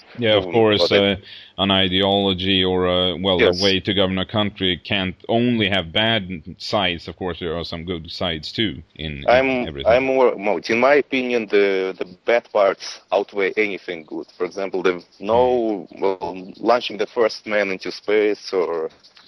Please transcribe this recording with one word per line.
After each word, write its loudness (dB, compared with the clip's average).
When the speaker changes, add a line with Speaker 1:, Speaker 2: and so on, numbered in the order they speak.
Speaker 1:
Yeah, 2
of 4
Speaker 2:
Um, -8
Speaker 1:
course, 4
Speaker 2:
but 4
it 2
Speaker 1:
uh, -12
an 2
ideology 2
or 2
a, 0
well, 2
Speaker 2:
Yes. 4
Speaker 1:
a 2
way 2
to -2
govern 0
a -4
country -2
can't -4
only 2
have -2
bad -2
sides. -4
Of -12
course, -6
there -6
are -6
some -10
good -8
sides -6
too -4
in, -8
in -12
Speaker 2:
I'm, 4
Speaker 1:
everything. 0
Speaker 2:
I'm 2
more, 4
more, -2
in 0
my 4
opinion, 0
the, 2
the -8
bad 0
parts 0
outweigh 0
anything -4
good. -10
For -4
example, -6
the 0
no, 0
Speaker 1:
Mm. -16
Speaker 2:
well, -4
launching 0
the -2
first -2
man 0
into -8
space 0
or -2